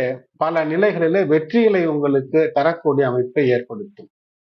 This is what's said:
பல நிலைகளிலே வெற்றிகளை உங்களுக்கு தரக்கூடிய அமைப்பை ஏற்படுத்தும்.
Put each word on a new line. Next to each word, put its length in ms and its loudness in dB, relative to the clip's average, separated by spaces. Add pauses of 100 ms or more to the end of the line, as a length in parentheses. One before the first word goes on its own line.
(360)
பல 280 -2
நிலைகளிலே 640 0
வெற்றிகளை 600 2
உங்களுக்கு 540 0 (140)
தரக்கூடிய 520 0
அமைப்பை 420 -2
ஏற்படுத்தும். 600 -6 (320)